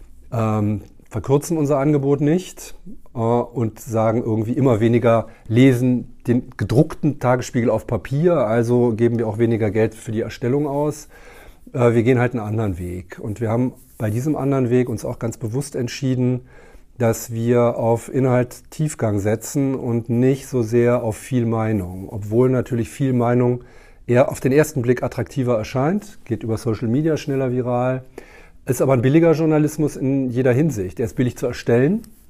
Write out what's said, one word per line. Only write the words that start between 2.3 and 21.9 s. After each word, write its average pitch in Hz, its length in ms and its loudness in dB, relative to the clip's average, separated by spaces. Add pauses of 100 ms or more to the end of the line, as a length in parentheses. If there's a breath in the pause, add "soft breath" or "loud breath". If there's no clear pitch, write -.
äh, 120 40 -6
und 117 600 0
sagen 113 460 0
irgendwie, 110 300 -2
immer 131 260 2
weniger 117 480 2 (180 loud breath)
lesen 123 720 2 (100)
den 123 300 0
gedruckten 127 640 0
Tagesspiegel 123 500 0
auf 110 160 -2
Papier, 147 520 0
also 120 560 2
geben 117 240 2
wir 113 100 -2
auch 107 100 -6
weniger 113 320 2
Geld 110 240 0
für - 160 -12
die 110 120 -2
Erstellung 127 440 -2
aus. 147 420 -4 (640 loud breath)
Äh, 120 220 2
wir 120 80 4
gehen 123 160 4
halt 120 140 0
einen 123 80 -4
anderen 107 380 -4
Weg. 90 420 -12
Und 104 200 -8
wir 113 80 -2
haben 123 260 0 (220)
bei 110 140 -2
diesem 127 240 -2
anderen 135 360 0
Weg 123 180 2
uns 110 160 -6
auch 123 160 -8
ganz 113 160 -6
bewusst 120 400 -6
entschieden, 127 640 -2 (580 loud breath)
dass 113 340 -2
wir 117 440 2
auf 117 360 0
Inhalt 123 600 0
Tiefgang 117 480 -2
setzen 127 560 -2
und 117 320 -4
nicht 131 400 2
so 127 140 0
sehr 120 420 2
auf 107 120 -4
viel 120 300 -2
Meinung. 107 640 -2